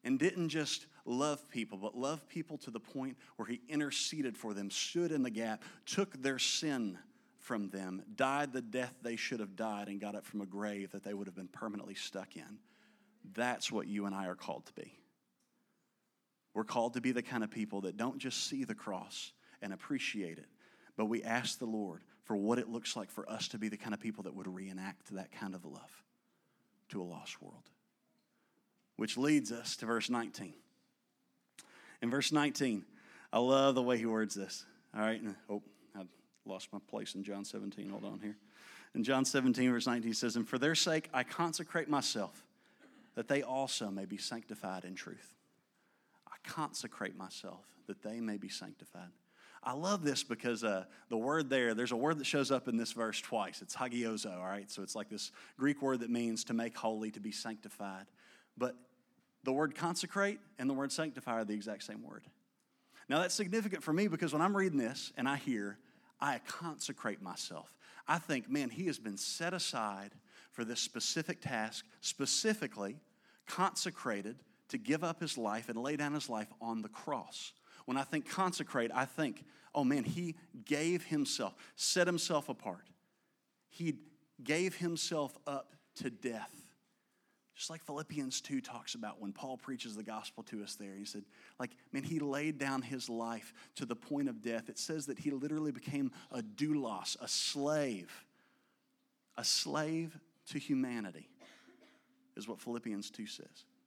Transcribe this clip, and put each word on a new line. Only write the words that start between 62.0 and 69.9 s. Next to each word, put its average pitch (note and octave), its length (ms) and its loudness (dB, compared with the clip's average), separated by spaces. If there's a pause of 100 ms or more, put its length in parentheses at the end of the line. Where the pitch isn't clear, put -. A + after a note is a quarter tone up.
word. - 200 -14 (840)
Now, D3+ 120 6
that's F#3 120 2
significant G3 500 0
for D#3 80 2
me F#3+ 160 6
because D#3+ 240 2
when D3+ 100 4
I'm G3 140 6
reading F#3+ 220 6
this B2 400 0
and B2+ 100 2
I C#3 100 4
hear, G#2 420 0 (400)
"I C#3 200 2
consecrate - 800 -4
myself," - 540 -8 (320)
I E3 120 4
think, C3+ 300 -2
"Man, C#3+ 200 2
he E3 160 -4
has C#3+ 140 0
been G#2+ 180 -6
set E3+ 360 -2
aside G#2 600 -2 (380)